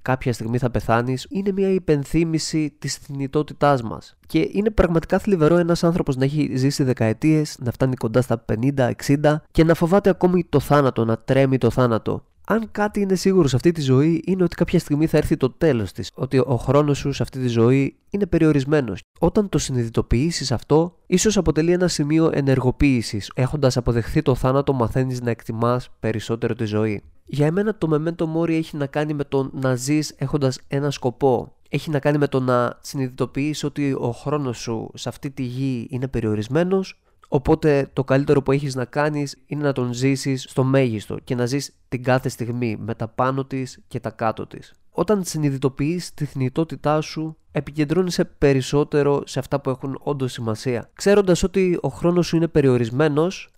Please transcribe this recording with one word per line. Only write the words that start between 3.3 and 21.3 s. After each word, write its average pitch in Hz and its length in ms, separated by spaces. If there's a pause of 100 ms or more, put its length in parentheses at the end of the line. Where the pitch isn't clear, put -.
μας. - 340 (100)
Και 160 260
είναι 214 180
πραγματικά 175 480
θλιβερό 170 380
ένας 170 280
άνθρωπος 165 320
να 131 80
έχει 143 320
ζήσει 139 260
δεκαετίες, 135 760
να 117 140
φτάνει 131 240
κοντά 117 240
στα 123 180
πενήντα, 131 460
εξήντα 147 680
και 165 140
να 165 100
φοβάται 190 360
ακόμη 180 340
το - 160
θάνατο, 131 440
να 113 140
τρέμει 131 400
το 120 120
θάνατο. 110 540 (240)
Αν 220 220
κάτι 208 300
είναι 190 140
σίγουρο 185 340
σε 127 80
αυτή 170 160
τη 165 80
ζωή, 143 460
είναι 185 160
ότι 175 140
κάποια 175 220
στιγμή 151 280
θα 160 100
έρθει 151 200
το 127 140
τέλος 120 420
της, - 220
ότι 135 240
ο 127 180
χρόνος 139 420
σου 143 140
σε 131 100
αυτή 127 160
τη 127 100
ζωή 120 480 (140)
είναι 202 160
περιορισμένος. 147 760 (180)
Όταν 196 300
το 160 100
συνειδητοποιήσεις 127 920
αυτό, 156 540
ίσως 208 300